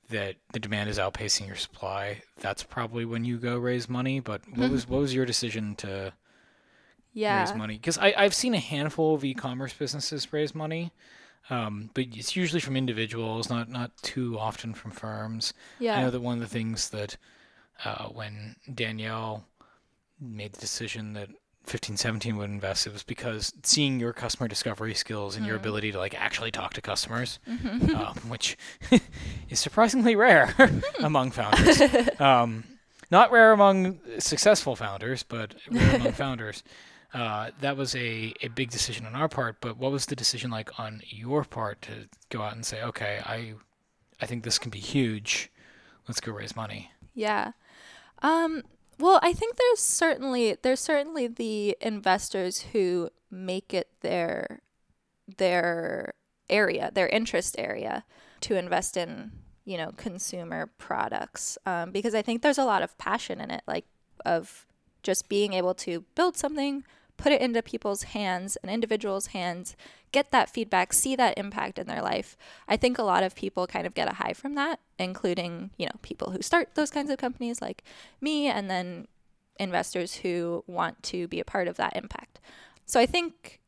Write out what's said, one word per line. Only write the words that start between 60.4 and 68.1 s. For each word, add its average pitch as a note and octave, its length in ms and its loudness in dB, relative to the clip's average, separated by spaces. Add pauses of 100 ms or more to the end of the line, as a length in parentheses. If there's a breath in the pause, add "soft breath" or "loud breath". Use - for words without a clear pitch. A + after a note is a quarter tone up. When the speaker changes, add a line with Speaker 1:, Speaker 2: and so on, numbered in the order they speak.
Speaker 2:
products, - 800 -4 (100)
um, F3 240 -2
because G#3+ 240 -2
I G#3+ 80 4
think A#3 200 -2
there's C#4+ 160 4
a C4+ 60 4
lot G3+ 180 4
of - 160 -6
passion - 420 -4
in - 100 -8
it, - 160 -8
like, - 200 -4 (380)
of - 420 -2 (360)
just - 260 -2
being G3+ 240 2
able F3+ 220 0
to E3+ 300 -6 (100)
build F4 220 2
something, C#4+ 480 -2 (320 soft breath)
put D4 160 4
it - 80 6
into A#3 220 2
people's G3+ 420 -6
hands, F#3+ 580 -4